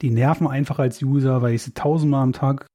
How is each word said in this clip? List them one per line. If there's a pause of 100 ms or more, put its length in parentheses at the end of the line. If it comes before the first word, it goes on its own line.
Die
nerven
einfach
als
User,
weil
ich
sie
tausendmal
am
Tag